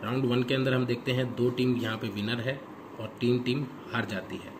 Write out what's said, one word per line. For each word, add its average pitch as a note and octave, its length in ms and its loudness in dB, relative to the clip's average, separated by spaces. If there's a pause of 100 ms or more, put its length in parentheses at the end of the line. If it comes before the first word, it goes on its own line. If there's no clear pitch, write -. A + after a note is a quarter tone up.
राउंड B2+ 220 0
वन B2 180 4
के C3+ 120 2
अंदर C3 180 2
हम B2+ 120 4
देखते A#2+ 260 0
हैं B2 240 0
दो A#2+ 140 4
टीम B2 280 2
यहाँ A2 200 -2
पे G#2+ 100 -4
winner G#2 320 -2
है C3 220 -4 (380)
और A2 80 -6 (120)
तीन B2 200 4
टीम B2 240 0
हार - 420 -4
जाती G2 300 -6
है। - 240 -10